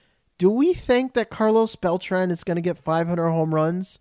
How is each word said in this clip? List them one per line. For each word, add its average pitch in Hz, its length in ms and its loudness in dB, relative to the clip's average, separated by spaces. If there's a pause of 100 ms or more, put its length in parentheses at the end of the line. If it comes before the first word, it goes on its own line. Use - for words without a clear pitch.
(380)
do 180 120 4
we 277 240 2
think 254 400 0
that 226 160 -2
Carlos 220 460 2
Beltran 185 560 -2
is 165 120 -6
gonna 175 180 -2
get 170 160 -4
five 165 300 -2
hundred 170 240 0
home 160 240 0
runs? 165 460 -2